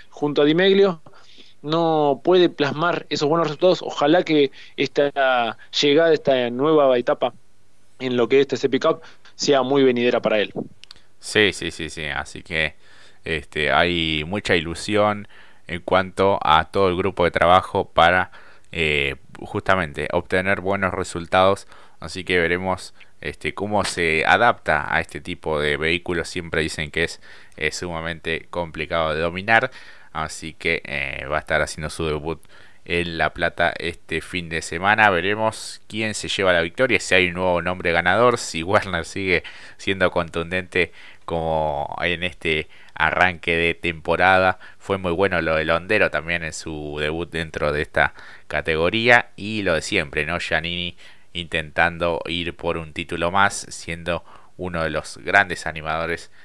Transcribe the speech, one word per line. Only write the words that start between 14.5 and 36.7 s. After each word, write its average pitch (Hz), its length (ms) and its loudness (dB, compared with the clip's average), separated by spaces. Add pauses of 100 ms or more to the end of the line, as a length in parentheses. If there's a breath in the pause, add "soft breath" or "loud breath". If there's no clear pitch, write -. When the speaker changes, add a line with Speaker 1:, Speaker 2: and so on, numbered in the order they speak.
Speaker 2:
ilusión 104 720 -2 (400 soft breath)
en 85 160 -8
cuanto 95 600 2
a 80 280 4
todo 98 180 2
el 90 80 0
grupo 92 280 0
de 82 80 2
trabajo 90 580 4
para, 90 400 4 (400 loud breath)
eh, 73 460 -2 (240)
justamente 82 720 -2
obtener 95 480 0
buenos 95 340 -2
resultados. 92 720 2 (320 soft breath)
Así 92 240 -10
que 90 160 0
veremos, 90 560 -2 (260 soft breath)
este, 73 320 -8
cómo 101 320 -2
se 80 400 0
adapta 90 720 2
a 80 60 0
este 78 200 -8
tipo 78 400 -4
de 73 160 0
vehículos. 82 520 -2
Siempre 82 340 -4
dicen 78 300 -4
que 82 120 -2
es, - 160 -6 (360 loud breath)
eh, 78 160 -2
sumamente 82 760 -6
complicado 80 640 -4
de 76 80 -2
dominar. 98 520 0 (400 loud breath)
Así 78 420 -10
que, 82 300 -2
eh, 69 420 -8
va 73 100 -2
a 76 40 -2
estar 76 220 0
haciendo 78 280 -8
su 82 160 -6
debut 76 340 -4 (440 soft breath)
en 85 340 -4
La 78 160 0
Plata 85 440 0
este 80 440 -6
fin 87 260 -8
de 82 140 -6
semana. 104 480 4
Veremos 104 800 -2
quién 110 260 -6
se - 140 -8
lleva 92 260 2
la 85 80 4
victoria, 104 360 2